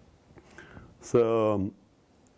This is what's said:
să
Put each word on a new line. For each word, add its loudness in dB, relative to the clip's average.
să 2